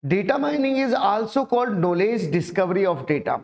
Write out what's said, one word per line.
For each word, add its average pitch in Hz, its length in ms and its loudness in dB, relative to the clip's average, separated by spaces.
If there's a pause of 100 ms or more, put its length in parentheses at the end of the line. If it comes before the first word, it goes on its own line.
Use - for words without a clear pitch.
Data 190 340 0
mining 277 400 0
is 262 180 0
also 220 500 0
called 240 320 0
knowledge 180 540 0
discovery 180 540 0
of 170 200 0
data, 131 380 -2